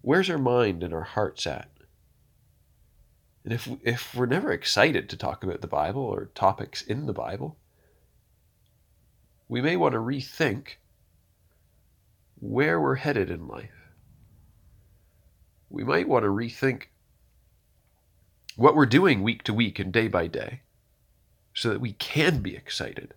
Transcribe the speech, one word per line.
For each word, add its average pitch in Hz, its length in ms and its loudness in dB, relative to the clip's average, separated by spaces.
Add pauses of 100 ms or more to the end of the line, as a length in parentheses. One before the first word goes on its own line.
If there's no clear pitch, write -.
Where's 180 280 4
our 160 80 0
mind 120 440 4
and 82 120 -4
our 80 80 -4
hearts - 440 -4
at? - 240 -8 (1700)
And 107 100 -6
if, 120 140 -6 (140)
if - 320 -4
we're 123 120 0
never 180 260 -2
excited - 560 0
to - 80 -10
talk - 260 -6
about 92 200 -6
the - 40 -10
Bible 95 360 -2
or 98 320 -6
topics - 480 -2
in 135 240 -6
the 110 80 -4
Bible, 120 420 -8 (1900)
we 123 140 -2
may 160 120 2
want 151 200 2
to 113 40 0
rethink 135 760 -2 (1600)
where 135 380 0
we're 135 180 2
headed 135 340 -2
in 82 180 -8
life. - 240 -14 (2000)
We 82 120 -8
might 156 260 0
want 117 160 4
to 101 60 4
rethink 117 540 -2 (1700)
what 147 200 8
we're 143 100 8
doing 131 360 6
week 113 220 -2
to 107 100 -2
week 110 240 0
and 95 140 -4
day 113 160 2
by 87 180 2
day - 340 -8 (960)
so 117 160 -2
that 101 100 -2
we 117 120 -6
can 151 500 0
be 95 120 -6
excited. - 640 -10